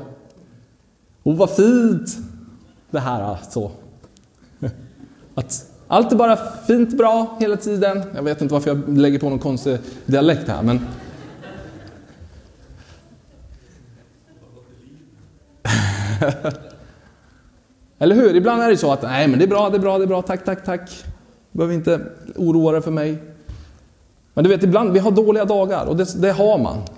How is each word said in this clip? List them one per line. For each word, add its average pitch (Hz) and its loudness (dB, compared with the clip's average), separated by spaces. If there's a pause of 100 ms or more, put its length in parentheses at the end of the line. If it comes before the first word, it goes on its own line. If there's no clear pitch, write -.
(1200)
Och 156 0
vad 175 2
fint 226 2 (760)
det 151 -4
här 117 -4
är, 90 -8 (120)
så. 104 -6 (880)
<laughs> 127 -8 (680)
Att - -10 (160)
allt 220 2
är 240 2
bara 226 4 (300)
fint 233 2
bra 226 2
hela 208 0
tiden. 196 -2 (140)
Jag 139 -6
vet 147 -4
inte 147 -2
varför 147 0
jag 143 -2
lägger 139 4
på 143 -2
någon 135 -2
konstig 131 -2 (280)
dialekt 139 2
här, 78 -4
men 120 2
<laughs> - -8 (4000)
eller 180 4
hur? 220 6
Ibland 233 2
är 233 2
det 208 4
så 147 0
att, 135 -2
nej, 131 0
men 131 4
det 175 6
är 196 4
bra, 202 2
det 202 0
är - 0
bra, 190 0
det 190 2
är 190 0
bra, 185 0
tack, 185 -6
tack, 190 -6
tack. 180 -8 (480)
Behöver 170 -2
inte 165 0 (340)
oroa 160 2
dig 160 0
för 160 -4
mig. 156 -2 (1160)
Men 147 0
du 180 6
vet, 190 2
ibland, 196 2
vi 190 4
har 208 2
dåliga 214 2
dagar, 190 0
och 151 -2
det, 180 -2
det 190 2
har 202 2
man. 98 -2 (200)